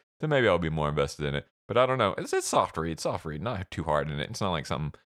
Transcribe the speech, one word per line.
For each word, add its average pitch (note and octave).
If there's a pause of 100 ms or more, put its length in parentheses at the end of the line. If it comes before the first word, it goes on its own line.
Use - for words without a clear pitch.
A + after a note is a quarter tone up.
(180)
then D#3
maybe C3
I'll F2
be E2+
more D2+
invested D2
in C#2+
it. C#2+ (220)
But G#2
I B2+
don't B2+
know. G2+
It's, F3
it's F#4
soft -
read, E2
soft A#2
read. D2+
Not F#2+
too -
hard D2+
in D2
it. -
It's -
not G2
like D#2
something, D2 (200)